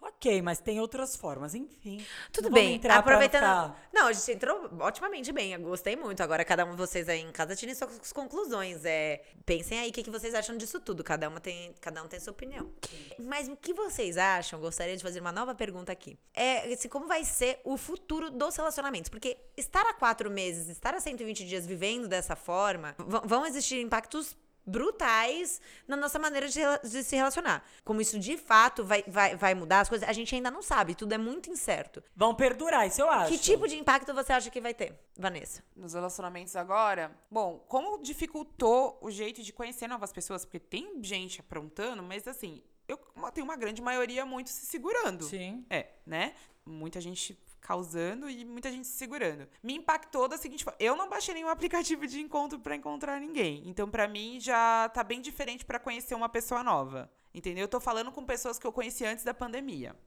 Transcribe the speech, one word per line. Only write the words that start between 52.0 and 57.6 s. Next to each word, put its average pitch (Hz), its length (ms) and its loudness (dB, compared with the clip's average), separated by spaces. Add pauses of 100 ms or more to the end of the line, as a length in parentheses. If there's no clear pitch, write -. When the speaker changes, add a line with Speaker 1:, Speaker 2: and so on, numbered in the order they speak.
Speaker 3:
de 254 120 -8
encontro 294 380 -2
pra 254 180 -6
encontrar 277 440 -6
ninguém. 240 460 -2
Então, 185 240 -4
pra 208 180 2
mim, 220 320 -8
já 226 500 4
tá 233 140 -2
bem 240 180 -4
diferente 269 440 -8
pra 240 120 -4
conhecer 240 380 -6
uma 233 140 0
pessoa 226 340 -2
nova. 135 480 0 (220)
Entendeu? 180 320 -6